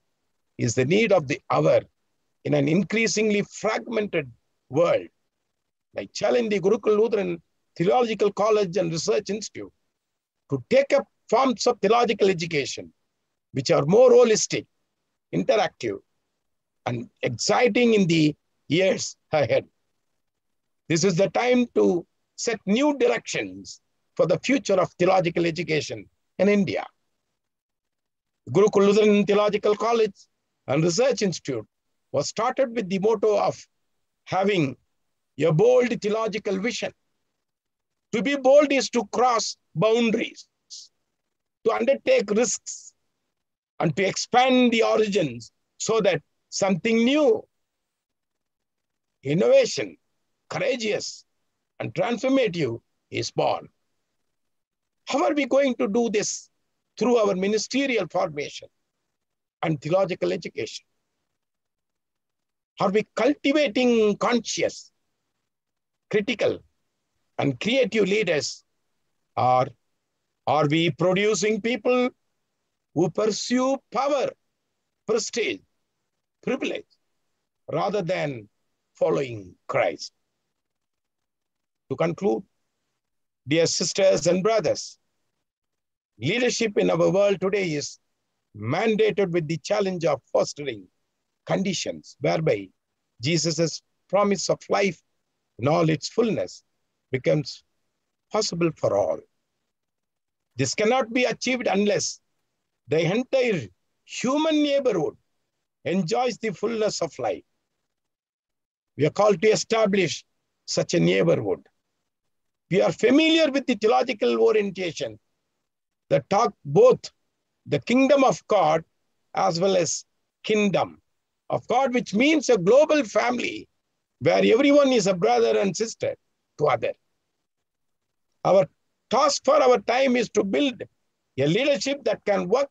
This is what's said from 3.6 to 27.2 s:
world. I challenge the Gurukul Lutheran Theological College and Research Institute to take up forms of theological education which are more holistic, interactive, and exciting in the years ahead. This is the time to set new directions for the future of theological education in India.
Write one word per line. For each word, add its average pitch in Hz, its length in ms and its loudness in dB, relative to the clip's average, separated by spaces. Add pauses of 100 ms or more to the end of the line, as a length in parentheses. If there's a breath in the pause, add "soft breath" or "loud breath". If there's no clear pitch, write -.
world. 131 380 0 (920)
I 101 160 -10
challenge 233 360 0
the 202 100 0
Gurukul 208 360 0
Lutheran 202 460 -2 (340)
Theological 220 560 2
College 202 440 0
and 170 140 -2
Research 196 380 -4
Institute 196 440 -10 (800)
to 135 200 -4
take 269 220 2
up 277 140 0 (220)
forms 240 380 0
of 247 140 0
theological 220 480 2
education 156 640 -4 (600)
which 131 180 -4
are 147 160 2
more 240 240 6
holistic, 226 560 4 (680)
interactive, 160 640 -2 (840)
and 120 260 -8 (120)
exciting 220 720 2
in 196 120 4
the 156 280 2 (340)
years 185 480 -2 (160)
ahead. 135 340 0 (1200)
This 156 140 0
is 190 140 2
the 185 140 2
time 247 440 2
to 196 320 2 (300)
set 220 300 -4
new 277 300 2
directions 127 840 -4 (340)
for 170 120 2
the 165 120 2
future 233 360 0
of 180 240 0
theological 175 480 2
education 151 640 -6 (300)
in 190 100 2
India. 175 380 0 (1600)